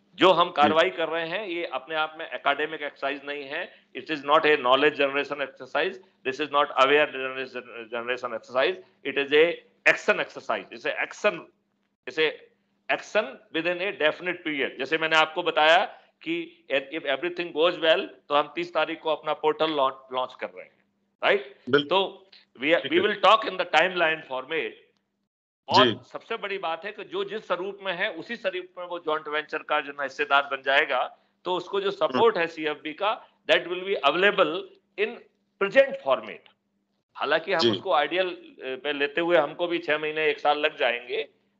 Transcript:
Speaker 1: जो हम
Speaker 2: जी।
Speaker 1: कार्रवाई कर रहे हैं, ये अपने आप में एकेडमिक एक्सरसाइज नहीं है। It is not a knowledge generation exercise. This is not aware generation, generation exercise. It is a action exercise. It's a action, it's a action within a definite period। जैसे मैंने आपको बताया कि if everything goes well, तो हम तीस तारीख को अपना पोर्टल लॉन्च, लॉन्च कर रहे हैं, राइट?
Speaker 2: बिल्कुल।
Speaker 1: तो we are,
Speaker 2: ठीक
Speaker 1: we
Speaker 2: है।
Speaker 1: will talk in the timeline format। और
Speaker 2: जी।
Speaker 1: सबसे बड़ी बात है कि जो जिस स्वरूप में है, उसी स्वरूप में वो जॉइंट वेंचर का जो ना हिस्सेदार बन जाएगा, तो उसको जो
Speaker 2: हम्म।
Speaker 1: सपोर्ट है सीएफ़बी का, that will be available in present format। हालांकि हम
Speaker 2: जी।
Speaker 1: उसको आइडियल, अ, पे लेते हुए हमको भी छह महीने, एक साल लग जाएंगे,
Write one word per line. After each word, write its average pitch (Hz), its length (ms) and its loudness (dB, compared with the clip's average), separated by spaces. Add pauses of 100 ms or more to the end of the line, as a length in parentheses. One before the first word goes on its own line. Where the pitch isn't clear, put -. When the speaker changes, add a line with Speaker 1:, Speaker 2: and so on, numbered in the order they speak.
(140)
Speaker 1:
जो 180 180 6
हम 175 160 4
Speaker 2:
जी। 175 80 -10
Speaker 1:
कार्रवाई 160 340 4
कर 170 180 -4
रहे 165 200 -4
हैं, 202 180 -6
ये 170 200 -6
अपने 151 280 -8
आप 156 240 -2
में 165 120 -12
एकेडमिक 147 520 -2
एक्सरसाइज 139 420 -6
नहीं 143 200 -10
है। 160 400 -12 (140)
It 123 60 -10
is 156 140 -6
not 143 220 4
a 151 160 6
knowledge 139 380 4
generation 143 420 -2
exercise. 143 580 -6 (340)
This 131 120 -4
is 147 140 -4
not 143 120 4 (160)
aware 143 300 6
generation, 131 500 -8 (320)
generation 120 440 -6
exercise. 135 380 0 (300)
It 139 200 -2
is 135 80 0
a 165 180 6 (360)
action 160 360 0
exercise. 107 480 -6
It's 117 140 -12
a 139 220 -4
action, 180 320 -4 (680)
it's - 100 -6
a 156 120 2 (640)
action 202 320 -2 (320)
within 170 200 -2
a 190 160 -6
definite 151 540 -2
period। 135 320 -4
जैसे 135 200 -2
मैंने 160 180 0
आपको 156 260 2
बताया 160 420 4 (380)
कि 165 500 -8
if 147 300 -4
everything 170 540 -4
goes 175 220 2
well, 165 280 2 (220)
तो 147 60 0
हम 147 200 2
तीस 170 200 -8
तारीख 160 260 -2
को 160 100 -4
अपना 151 220 -2
पोर्टल 156 380 0
लॉन्च, 135 260 0 (160)
लॉन्च 127 280 -4
कर 110 60 -6
रहे 92 180 -18
हैं, - 200 -20 (400)
राइट? 196 320 0 (140)
Speaker 2:
बिल्कुल। 147 180 2
Speaker 1:
तो 185 420 -2 (320)
we 151 120 2
are, 165 80 2
Speaker 2:
ठीक 135 100 -6
Speaker 1:
we 175 160 4
Speaker 2:
है। 208 60 -2
Speaker 1:
will 190 160 6
talk 214 200 2
in 185 100 -4
the 170 140 -4
timeline 165 460 2 (120)
format। 131 380 -6 (1000)
और 180 180 8
Speaker 2:
जी। 107 100 0 (160)
Speaker 1:
सबसे - 240 -8
बड़ी 196 220 -6
बात 165 260 -6
है 214 80 -10
कि 202 120 -14
जो 170 200 -6
जिस 208 220 -8
स्वरूप 196 360 -4
में 190 100 -4
है, 190 200 -4
उसी 165 240 -10
स्वरूप 180 320 -6 (100)
में 180 80 -10
वो 175 120 -8
जॉइंट 156 300 -4
वेंचर 151 300 -4
का 151 220 -2
जो 143 120 -8
ना 143 100 -8
हिस्सेदार 139 400 2
बन 131 200 -6
जाएगा, 135 560 0 (260)
तो 180 100 -2
उसको 185 260 -4
जो 196 100 -2
Speaker 2:
हम्म। 196 60 -6
Speaker 1:
सपोर्ट 214 420 2
है 170 80 0
सीएफ़बी 156 460 -6
का, 202 340 -4 (240)
that 175 180 4
will 180 160 -6
be 196 120 -2 (140)
available 180 500 2 (400)
in 233 140 -2 (480)
present 247 300 4 (160)
format। 110 400 -4 (680)
हालांकि 165 380 -2
हम 170 80 2
Speaker 2:
जी। 117 100 4
Speaker 1:
उसको 180 220 -2
आइडियल, 160 360 0
अ, - 320 -14
पे 131 320 -6
लेते 143 280 -2
हुए 170 160 4
हमको 156 300 0
भी 165 120 -2
छह 156 200 -2
महीने, 156 320 -2
एक 147 100 -4
साल 147 180 2
लग 151 180 -2
जाएंगे, 123 520 -2 (320)